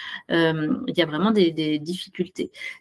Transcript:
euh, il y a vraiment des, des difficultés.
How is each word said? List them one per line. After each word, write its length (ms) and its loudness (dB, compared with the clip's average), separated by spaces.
euh, 480 2
il 80 -4
y 60 4
a 60 2
vraiment 240 2
des, 180 4
des 300 -2
difficultés. 720 -8